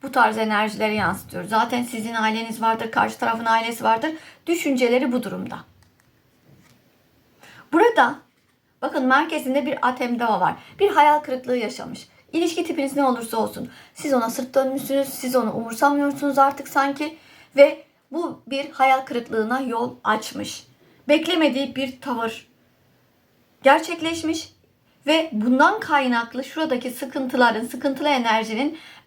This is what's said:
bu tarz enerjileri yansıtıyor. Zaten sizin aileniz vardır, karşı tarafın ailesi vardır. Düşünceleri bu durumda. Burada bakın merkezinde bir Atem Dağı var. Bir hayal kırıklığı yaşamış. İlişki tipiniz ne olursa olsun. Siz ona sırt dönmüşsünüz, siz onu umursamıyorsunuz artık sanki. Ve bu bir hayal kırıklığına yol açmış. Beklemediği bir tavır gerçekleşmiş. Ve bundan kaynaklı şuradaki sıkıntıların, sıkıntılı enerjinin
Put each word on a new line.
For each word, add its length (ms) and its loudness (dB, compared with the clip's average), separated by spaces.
bu 80 -10
tarz 260 4
enerjileri 580 0
yansıtıyor. 480 -4
Zaten 400 0
sizin 300 -8
aileniz 480 -2
vardır, 300 0
karşı 260 0
tarafın 280 -2
ailesi 380 0
vardır. 280 2
Düşünceleri 640 2
bu 120 0
durumda. 340 -8
Burada 420 4
bakın 240 -2
merkezinde 600 2
bir 160 -4
Atem 380 -2
Dağı 200 0
var. 160 0
Bir 120 4
hayal 280 6
kırıklığı 380 -4
yaşamış. 500 -8
İlişki 300 0
tipiniz 320 -4
ne 100 2
olursa 320 -2
olsun. 320 -4
Siz 200 -4
ona 160 2
sırt 260 -6
dönmüşsünüz, 540 0
siz 260 -4
onu 180 0
umursamıyorsunuz 840 0
artık 300 2
sanki. 500 -2
Ve 300 6
bu 360 -6
bir 240 -6
hayal 300 2
kırıklığına 580 -4
yol 440 -6
açmış. 640 -6
Beklemediği 680 2
bir 260 -6
tavır 460 -6
gerçekleşmiş. 920 0
Ve 240 2
bundan 480 4
kaynaklı 640 -2
şuradaki 480 -4
sıkıntıların, 720 0
sıkıntılı 420 -4
enerjinin 720 0